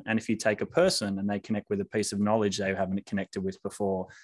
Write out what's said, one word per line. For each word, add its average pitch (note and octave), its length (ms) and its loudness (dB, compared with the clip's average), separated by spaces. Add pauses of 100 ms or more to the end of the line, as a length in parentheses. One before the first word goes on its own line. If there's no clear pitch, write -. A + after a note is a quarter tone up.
And A2 120 0
if - 120 -4
you A2 80 2
take G#2+ 240 0
a G#2+ 40 0
person G#2+ 540 2
and G2+ 100 -2
they G#2 100 0
connect G#2 300 -4
with G2+ 120 0
a F#2+ 40 -2
piece G#2+ 280 -2
of G2+ 80 -2
knowledge G#2 360 4
they G2 160 0
haven't F#2+ 320 -2
connected G2 360 -4
with F#2+ 220 -6
before, F#2+ 440 -2 (160)